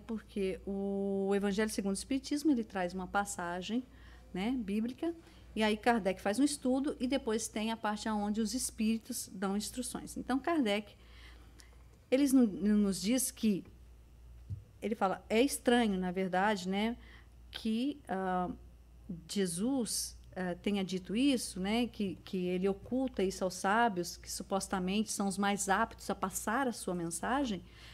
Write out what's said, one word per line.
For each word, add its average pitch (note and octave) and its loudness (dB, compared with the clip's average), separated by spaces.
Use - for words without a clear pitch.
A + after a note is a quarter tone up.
Porque G3+ -4
o G3 0
Evangelho G3+ 2
segundo G3 -2
o - -4
Espiritismo, D4 0
ele A#3 2
traz F3+ -2
uma F#3 -6
passagem, F#3 -2
né, G3 0
bíblica, A#3 -2
e G#3+ 2
aí G#3+ 4
Kardec G#3+ 2
faz G#3 0
um C4+ 6
estudo C4+ 2
e B3+ -2
depois A#3+ 0
tem A3 -2
a A3+ -4
parte G#3+ -2
onde G#3 0
os G#3+ 0
espíritos A3+ -2
dão G3 -2
instruções. - -6
Então, B3+ 0
Kardec, A3+ 0
eles C4+ 4
no-, B3+ 8
nos G3+ 2
diz A#3 2
que, G3 0
ele G#3 -2
fala, F#3+ 0
é G#3+ 6
estranho, A#3+ 4
na F#3 0
verdade, F#3 2
né, G#3+ 0
que, A#3+ -2
ah, F#3 0
Jesus, G3+ -2
ah, F3+ -2
tenha G3+ 0
dito F3+ -4
isso, B3+ 2
né, A3 0
que, G3+ -4
que - -6
ele F3+ 2
oculta B3 -2
isso F#3+ 0
aos F#3 0
sábios, G3 2
que - -14
supostamente F#3+ -2
são G3+ 0
os F#3+ -2
mais G3+ 0
aptos G#3+ 0
a G3 0
passar A3 -2
a A#3 -2
sua F#3+ -4
mensagem, F#3+ -2